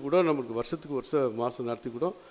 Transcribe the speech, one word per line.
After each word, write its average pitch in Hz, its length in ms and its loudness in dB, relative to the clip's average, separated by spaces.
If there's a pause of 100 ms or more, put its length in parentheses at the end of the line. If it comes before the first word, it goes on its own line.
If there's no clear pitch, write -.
கூட, 143 100 2 (120)
நம்மளுக்கு 120 320 0
வருஷத்துக்கு 143 400 -4
வருஷம் 127 440 2
மாசம் 120 280 -2
நடத்தி 117 240 -6
கூட 143 120 0 (240)